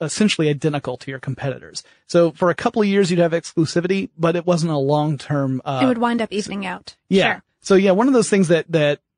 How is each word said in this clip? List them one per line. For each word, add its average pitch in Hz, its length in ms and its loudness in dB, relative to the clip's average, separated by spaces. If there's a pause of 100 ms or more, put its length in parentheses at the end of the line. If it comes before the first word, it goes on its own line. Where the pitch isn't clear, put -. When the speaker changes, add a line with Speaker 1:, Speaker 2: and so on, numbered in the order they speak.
Speaker 1:
essentially 165 480 0
identical 143 480 -4
to - 120 -14
your 135 120 -10
competitors. 127 640 -10 (220)
So 170 260 2
for 175 180 0
a 165 60 0
couple - 260 -2
of 208 60 2
years, 196 220 2
you'd 175 100 2
have 170 120 4
exclusivity, 175 840 -2
but 165 180 0
it 170 100 -4
wasn't 170 280 0
a 147 40 -2
long-term, 139 840 -2
uh, 135 200 -6
Speaker 2:
It - 40 2
would 240 120 0
wind 233 220 -2
up 208 120 -8
evening 196 320 -8
out. 185 320 -14 (100)
Speaker 1:
Yeah. 190 260 2
Speaker 2:
Sure. - 100 -12 (180)
Speaker 1:
So - 140 2
yeah, 190 160 4
one 214 160 4
of 285 60 4
those 233 160 2
things 190 200 2
that, 165 240 2
that, 147 260 0 (180)